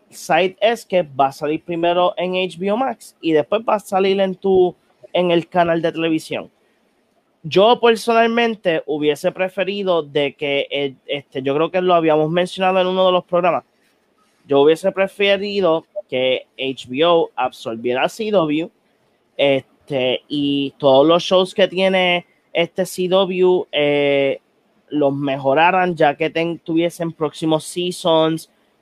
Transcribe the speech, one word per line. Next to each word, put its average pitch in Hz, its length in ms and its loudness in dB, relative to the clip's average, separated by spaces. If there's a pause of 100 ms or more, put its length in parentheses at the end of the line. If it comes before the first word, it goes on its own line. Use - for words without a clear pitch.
(100)
site 185 500 -2
es 226 240 0
que 180 180 0
va 139 240 -2
a 135 60 -6
salir 156 300 -6
primero 175 540 0
en 180 180 -4
H 185 240 -4
B 196 140 -4
O 214 40 0
Max 247 440 -6
y 165 100 -2
después 160 320 0
va 220 140 0
a - 20 -6
salir 196 420 0
en 190 140 0
tu, 185 400 2 (380)
en 175 180 0
el 170 160 2
canal 170 340 0
de 160 120 -2
televisión. 156 580 -4 (920)
Yo 196 360 4
personalmente 226 1040 2
hubiese 147 460 -2
preferido 185 720 -2
de 143 320 -4
que, 139 380 -2
eh, 139 240 -4 (100)
este, 139 340 -8
yo 135 140 -2
creo 160 160 0
que 180 100 -2
lo 180 140 2
habíamos 156 380 2
mencionado 185 480 0
en 180 80 0
uno 185 180 2
de 180 60 4
los 180 120 0
programas, 175 380 -2 (840)
yo 139 180 2
hubiese 160 280 4
preferido 196 920 0 (240)
que 131 400 -2 (100)
H 131 300 -8
B 131 160 -2
O 170 320 2
absorbiera 123 720 -4
C 214 240 -6
W, 160 380 -2 (680)
este, 131 920 -2
y 143 500 -4
todos 139 260 4
los 170 200 4
shows 185 280 0
que 190 140 2
tiene 180 580 0 (280)
este 170 340 -2
C 180 220 -6
W, 185 640 2
eh, 143 680 0 (500)
los 143 220 0
mejoraran, 143 840 0
ya 147 180 2
que 160 160 -2
ten-, 165 300 -4
tuviesen 165 500 -2
próximos 156 540 -4
seasons, 165 840 -2 (340)